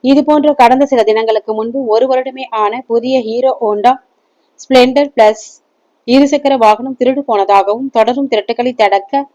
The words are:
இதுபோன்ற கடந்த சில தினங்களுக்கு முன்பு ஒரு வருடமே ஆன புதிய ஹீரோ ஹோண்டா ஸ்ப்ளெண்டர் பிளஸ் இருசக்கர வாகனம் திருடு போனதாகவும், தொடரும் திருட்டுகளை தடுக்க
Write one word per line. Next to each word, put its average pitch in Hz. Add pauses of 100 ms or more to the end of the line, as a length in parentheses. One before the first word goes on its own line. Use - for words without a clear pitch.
இதுபோன்ற 294
கடந்த 254
சில 247
தினங்களுக்கு 220
முன்பு 233
ஒரு 226
வருடமே 262
ஆன 226
புதிய 240
ஹீரோ 240
ஹோண்டா 208 (600)
ஸ்ப்ளெண்டர் 262
பிளஸ் 220 (640)
இருசக்கர 277
வாகனம் 233
திருடு 262
போனதாகவும், 202
தொடரும் 247
திருட்டுகளை 240
தடுக்க 214